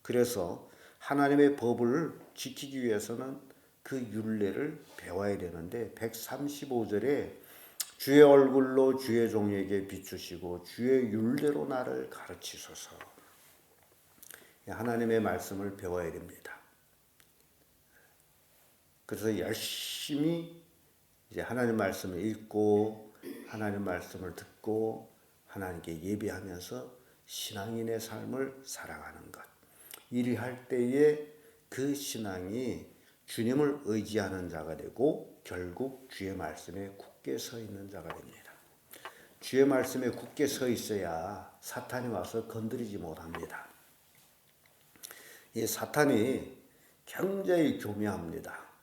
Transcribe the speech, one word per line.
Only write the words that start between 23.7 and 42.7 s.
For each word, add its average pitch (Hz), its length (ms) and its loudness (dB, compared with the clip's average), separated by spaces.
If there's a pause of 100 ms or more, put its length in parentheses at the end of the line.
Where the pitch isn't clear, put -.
말씀을 90 520 -6
듣고 - 760 -4 (360)
하나님께 85 560 -8
예배하면서 98 960 -6 (260)
신앙인의 113 760 -4
삶을 113 640 -6
살아가는 - 680 -14
것. - 100 -18 (680)
이리 123 240 2
할 123 320 -8
때에 135 600 4 (420)
그 139 260 -2
신앙이 104 880 -6 (400)
주님을 139 600 2
의지하는 98 640 -2
자가 78 280 -8
되고 - 680 -2
결국 90 640 -8
주의 95 260 -8
말씀에 87 640 -8
굳게 - 400 -8
서 - 220 -10
있는 101 300 -12
자가 85 260 -12
됩니다. - 360 -20 (880)
주의 135 260 6
말씀에 127 440 2
굳게 - 380 -2
서 135 200 -2
있어야 95 840 -4 (100)
사탄이 123 460 -8
와서 110 400 -4
건드리지 110 500 -6